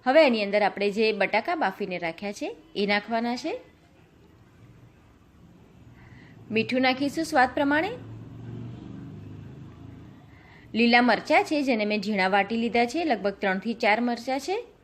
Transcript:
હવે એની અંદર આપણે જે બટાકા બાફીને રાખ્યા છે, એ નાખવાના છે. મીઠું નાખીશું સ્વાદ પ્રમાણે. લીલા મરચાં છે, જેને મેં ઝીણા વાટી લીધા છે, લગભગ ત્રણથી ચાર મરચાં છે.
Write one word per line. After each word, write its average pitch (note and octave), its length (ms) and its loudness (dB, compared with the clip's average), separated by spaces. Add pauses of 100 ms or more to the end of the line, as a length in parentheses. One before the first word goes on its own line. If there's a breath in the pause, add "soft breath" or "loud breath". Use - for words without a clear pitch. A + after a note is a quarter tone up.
હવે C#4 200 6
એની A3+ 200 2
અંદર G3+ 180 2
આપણે G3 320 0
જે A3 100 2 (140)
બટાકા G3+ 400 0
બાફીને F#3+ 420 -2
રાખ્યા G3+ 360 -8
છે, D4+ 100 -6 (320)
એ - 100 2
નાખવાના A3+ 520 -2
છે. D#4+ 100 -4 (3000 loud breath)
મીઠું A3+ 320 2
નાખીશું C#4 440 0
સ્વાદ C4 260 4
પ્રમાણે. D4+ 320 2 (3000 loud breath)
લીલા A#3+ 300 6
મરચાં D4+ 400 2
છે, D4+ 100 0 (100)
જેને A3 220 2
મેં G#3 140 -2
ઝીણા G3 300 0
વાટી G3+ 300 2
લીધા A#3 280 2
છે, D#4+ 120 -2
લગભગ G3+ 380 -2
ત્રણથી G3 320 -2 (100)
ચાર G#3+ 140 4 (100)
મરચાં C4 380 -4
છે. F#4 100 -2 (280)